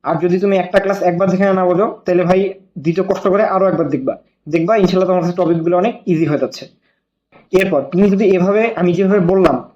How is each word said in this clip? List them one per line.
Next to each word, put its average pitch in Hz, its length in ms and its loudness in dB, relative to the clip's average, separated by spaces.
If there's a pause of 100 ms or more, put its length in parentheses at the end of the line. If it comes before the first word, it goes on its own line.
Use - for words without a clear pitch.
আর 156 200 -2
যদি 180 200 0
তুমি 196 140 2
একটা 180 220 -2
ক্লাস 196 200 -4 (100)
একবার 180 220 0
দেখে 190 140 0 (140)
না 185 60 0
বোঝো, 180 200 2 (200)
তাহলে 180 240 0
ভাই 190 100 2 (440)
দ্বিতীয় 170 260 -2
কষ্ট 185 240 -4
করে 208 100 2
আরো 185 280 0
একবার 156 220 -2
দেখবা, - 200 -4 (400)
দেখবা 170 240 0
ইনশাল্লাহ 185 320 2
তোমার 180 140 0
কাছে 175 160 -4
টপিকগুলো 170 380 0
অনেক 220 160 0 (180)
ইজি 160 140 2
হয়ে 143 180 -2
যাচ্ছে। - 200 -8 (960)
এরপর 170 220 0 (100)
তুমি 190 220 2
যদি 202 120 0 (100)
এভাবে, 196 280 0 (120)
আমি 175 180 0
যেভাবে 190 280 2 (100)
বললাম 175 240 2 (200)